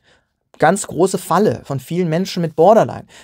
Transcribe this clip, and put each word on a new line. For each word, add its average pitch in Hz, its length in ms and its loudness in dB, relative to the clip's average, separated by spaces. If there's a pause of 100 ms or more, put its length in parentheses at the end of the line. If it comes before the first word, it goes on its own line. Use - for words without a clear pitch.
(600)
Ganz 175 260 2
große 185 320 -2
Falle 175 460 -2
von 139 160 -8
vielen 175 280 -4
Menschen 175 340 -4
mit 165 120 -6
Borderline. 170 520 2 (180)